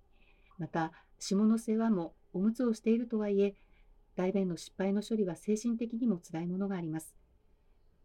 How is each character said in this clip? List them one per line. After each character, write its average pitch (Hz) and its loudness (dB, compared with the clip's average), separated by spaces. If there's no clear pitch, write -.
ま 160 -6
た、 165 -2
下 - -2
の 226 4
世 226 -2
話 226 2
も 170 0
お 180 -4
む 214 2
つ 254 -2
を 233 2
し 226 -6
て 220 2
い 233 4
る 240 -2
と 226 -2
は 208 -2
い 196 4
え、 202 2
大 185 0
便 196 2
の 170 -2
失 - -16
敗 190 0
の 208 0
処 226 -2
理 214 2
は 170 -2
精 214 -2
神 226 -2
的 233 -6
に 247 0
も 185 2
辛 165 -8
い 175 -4
も 180 -2
の 196 -2
が 196 -2
あ 175 -4
り 165 -4
ま 156 -4
す。 - -14